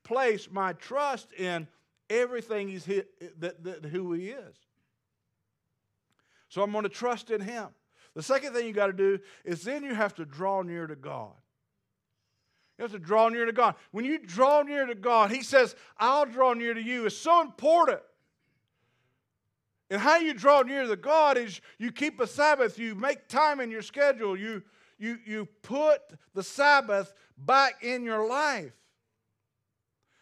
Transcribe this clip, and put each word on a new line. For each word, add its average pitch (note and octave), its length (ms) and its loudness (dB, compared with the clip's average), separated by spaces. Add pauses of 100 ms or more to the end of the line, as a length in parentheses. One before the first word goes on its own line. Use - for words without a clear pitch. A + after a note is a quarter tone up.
place A#3 480 -2
my F#3+ 220 -2
trust C4+ 600 -6
in F3 340 -6 (420)
everything A3+ 580 -4
he's F#3+ 180 -12
hi-, F#3+ 200 -4 (340)
that, E3+ 240 -10
that, E3 220 -14
who F3 260 -6
he F3 180 -6
is. A#3+ 260 -18 (1900)
So F#3 120 -6
I'm G#3 100 -2
gonna G#3 180 -4
trust A#3 400 -6
in G#3+ 120 -2
him. G#3+ 260 -10 (480)
The D#3 80 -12
second C4+ 300 -2
thing A#3+ 120 -4
you A3 80 -8
gotta G3 200 0
do G3 260 0 (260)
is E3+ 180 -8
then C#4 200 -6
you C#4 100 -8
have G#3 220 -2
to E3 100 -10
draw F#3 360 -4
near E3+ 260 -8
to D3+ 80 -12
God. C3 380 -14 (1400)
You A3 60 -8
have A3+ 80 -8
to G#3 80 -12
draw A3 300 4
near A#3 160 -2
to A#3 60 -2
God. A3+ 240 2 (160)
When A3 140 -6
you D#4 140 -4
draw C4 420 2
near C#4+ 240 -2
to A#3+ 100 -8
God, G#3+ 360 2
he C4 100 -6
says, B3+ 340 4 (220)
"I'll C4+ 280 4
draw B3 280 2
near A#3 200 -4
to A3+ 80 -6
you." A#3 240 -4
It's - 120 -2
so E4+ 240 4
important. D4+ 600 2 (1900)
And G3 120 0
how D4+ 160 6
you D#4+ 160 0
draw C4+ 280 6
near C4 240 -2
to A3 100 -2
God C#4+ 420 4
is A3 220 -6 (200)
you A3+ 120 -6
keep D4 280 -6
a A3+ 80 0
Sabbath, C#4+ 500 2
you A3+ 160 -8
make C4 340 -6
time D4 320 2
in A#3 120 -6
your A3 100 -10
schedule, A3+ 560 0
you, G#3 240 -8 (380)
you, A#3 260 -8
you G#3+ 200 -8 (160)
put D4 400 2 (320)
the F#3+ 100 -6
Sabbath A#3 720 2 (240)
back B3+ 460 2
in B3 200 -4
your A3 240 -2
life. B3 460 -2 (1500)